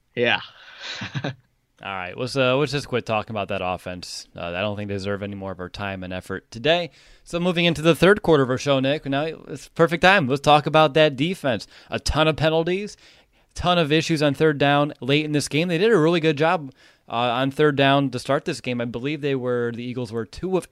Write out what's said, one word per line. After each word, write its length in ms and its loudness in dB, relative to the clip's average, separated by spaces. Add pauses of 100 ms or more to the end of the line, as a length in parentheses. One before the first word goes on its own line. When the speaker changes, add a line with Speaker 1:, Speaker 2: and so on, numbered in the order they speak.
(140)
Speaker 1:
yeah. 260 0 (720)
<laughs> 120 -6
Speaker 2:
All 80 -6 (500)
right, 340 -10
let's, 200 -8
uh, 220 2
let's 140 -2
just 160 -4
quit 180 -4
talking 280 -2
about 140 -4
that 160 -4
offense. 720 -8
Uh, 120 -10
I 120 -6
don't 160 -4
think 120 -8
they 60 -6
deserve 280 -6
any 120 -8
more 180 -10
of 80 -14
our 100 -10
time 340 -8
and 80 -10
effort 380 -10
today. 400 0 (340)
So 160 -6
moving 240 0
into 180 2
the 140 6
third 260 4
quarter 200 6
of 80 0
our 80 0
show, 220 0
Nick, 260 -2
now 180 -2 (240)
it's 200 -14
perfect 340 2
time. 260 6
Let's 140 0
talk 240 6
about 280 4
that 220 4
defense. 500 -2 (240)
A 80 -4
ton 300 0
of 80 0
penalties, 600 -2 (580)
ton 240 0
of 120 2
issues 320 2
on 120 2
third 240 2
down 420 2
late 240 0
in 80 -6
this 160 0
game. 200 0
They 100 0
did 140 2
a 60 6
really 220 4
good 180 2
job, 320 0 (360)
uh, 100 -20
on 340 0
third 260 2
down 360 4
to 60 -6
start 280 -2
this 160 -6
game. 180 -4
I 60 -4
believe 340 -6
they 140 -2
were, 400 -2
the 100 -10
Eagles 260 -8
were 140 -6
two 320 -4
of 160 -2